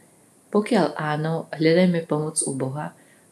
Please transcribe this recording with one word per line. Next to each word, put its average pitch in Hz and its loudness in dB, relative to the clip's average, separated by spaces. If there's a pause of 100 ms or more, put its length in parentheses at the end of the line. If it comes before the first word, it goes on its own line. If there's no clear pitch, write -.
(540)
Pokiaľ 208 2
áno, 156 -4
hľadajme 165 4
pomoc 156 -4
u 147 -4
Boha 135 -6 (380)